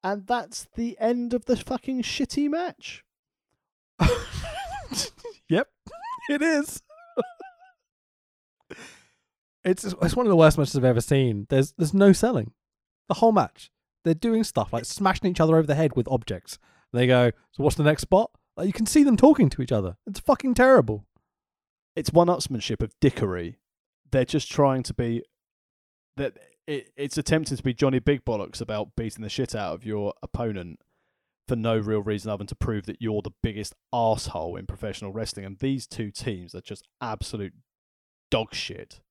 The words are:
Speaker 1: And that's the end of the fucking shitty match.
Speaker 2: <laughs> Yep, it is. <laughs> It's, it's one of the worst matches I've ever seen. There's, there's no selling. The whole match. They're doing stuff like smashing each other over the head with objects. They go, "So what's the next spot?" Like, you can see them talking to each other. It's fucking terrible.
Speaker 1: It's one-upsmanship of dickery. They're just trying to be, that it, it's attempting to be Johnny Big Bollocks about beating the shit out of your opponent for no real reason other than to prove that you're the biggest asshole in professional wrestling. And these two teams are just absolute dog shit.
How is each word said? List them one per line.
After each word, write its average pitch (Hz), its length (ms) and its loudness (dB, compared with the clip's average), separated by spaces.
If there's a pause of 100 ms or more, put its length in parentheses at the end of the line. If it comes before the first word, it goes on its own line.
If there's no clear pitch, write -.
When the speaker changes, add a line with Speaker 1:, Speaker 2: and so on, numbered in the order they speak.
Speaker 1:
And 196 220 -4
that's 240 500 -6
the 233 240 -6
end 240 360 0
of 233 100 -4
the 247 120 2
fucking 254 440 -6
shitty 285 480 -2
match. - 540 -8 (960)
Speaker 2:
<laughs> - 80 4 (1400)
Yep, 175 200 -2 (640)
it 294 120 -2
is. 311 460 -2
<laughs> 605 40 -20 (2750)
It's, 185 200 0
it's 180 320 0
one 247 100 2
of 208 60 4
the 180 40 6
worst 156 220 8
matches 143 180 -2
I've 127 80 2
ever 120 180 4
seen. 120 480 0
There's, 135 240 2
there's 156 200 -2
no 196 200 8
selling. 156 400 0 (540)
The 202 80 -2
whole 226 160 6
match. - 380 0 (340)
They're 165 120 2
doing 226 280 0
stuff - 300 -2
like 117 120 -4
smashing 190 440 -2
each 175 100 -4
other 160 160 6
over 156 120 4
the 147 80 2
head 156 200 0
with 123 120 0
objects. 110 500 -6 (360)
They 123 120 2
go, 123 240 6 (220)
"So - 120 -10
what's 151 120 2
the 151 80 0
next 151 180 4
spot?" 196 300 2 (260)
Like, 165 80 -4
you 196 80 0
can 220 140 -4
see 302 160 6
them 254 140 6
talking 262 320 8
to - 120 -4
each 123 100 -4
other. 98 260 -2 (100)
It's 196 120 -10
fucking 254 360 0
terrible. 165 500 6 (920)
Speaker 1:
It's 156 160 -4
one-upsmanship 156 680 2
of 110 180 -6
dickery. 92 600 0 (520)
They're 131 140 2
just - 260 -4
trying 135 300 2
to - 140 -8
be, 117 260 -2 (960)
that 139 200 -6 (280)
it, 143 320 -8
it's 143 220 -6
attempting 151 360 -2
to - 80 -12
be 127 120 -2
Johnny 131 240 2
Big 143 260 0
Bollocks 104 360 -6
about 107 360 -8
beating 113 240 -8
the 104 80 -10
shit - 240 -4
out 95 220 -6
of 104 100 -18
your 104 380 -4
opponent 101 560 -8 (680)
for 127 80 -4
no 113 220 0
real 107 240 -2
reason 107 300 -6
other 101 80 -6
than 101 80 -10
to - 80 -12
prove 104 320 -4
that - 120 -10
you're 107 220 -4
the 98 80 -12 (140)
biggest 104 320 -6 (180)
asshole 104 640 -2
in 92 100 -12
professional 101 480 -10
wrestling. 104 320 -10
And 98 140 -14
these 135 260 -4
two 107 240 -10
teams 90 460 -10
are 92 60 -14
just - 260 -18 (120)
absolute 110 540 -8 (800)
dog 113 240 -2
shit. - 560 -12